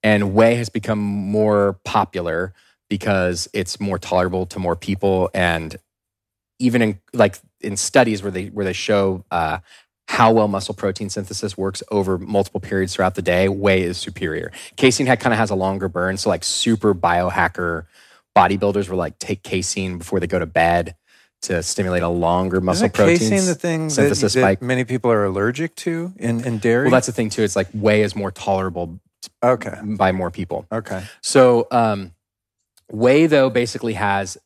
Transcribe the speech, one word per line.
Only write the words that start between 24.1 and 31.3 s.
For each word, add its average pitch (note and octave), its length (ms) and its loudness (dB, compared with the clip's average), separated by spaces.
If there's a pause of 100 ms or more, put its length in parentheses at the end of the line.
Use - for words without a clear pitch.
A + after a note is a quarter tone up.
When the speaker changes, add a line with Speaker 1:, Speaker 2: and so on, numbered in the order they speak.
Speaker 2:
that C3 80 2
Speaker 1:
spike. G2 200 2
Speaker 2:
many B2+ 220 -2
people A#2+ 280 -2
are G#2 140 2
allergic A#2 520 -2
to E3+ 400 -6
in, A#2 280 -4
in A#2 140 -4
dairy? A#2+ 260 2
Speaker 1:
Well, B2+ 60 4
that's B2+ 160 4
the B2 60 -6
thing A2 160 -2
too. A2+ 120 -2
It's G#2 140 0
like F#2+ 180 0
whey G#2+ 300 2
is G2+ 120 -2
more G2+ 160 -4
tolerable F#2 680 -4 (440)
Speaker 2:
Okay. A#2+ 400 0
Speaker 1:
by G2+ 280 0
more F#2 180 -2
people. E2 420 -8
Speaker 2:
Okay. G#2 320 -6 (180)
Speaker 1:
So, B2 500 6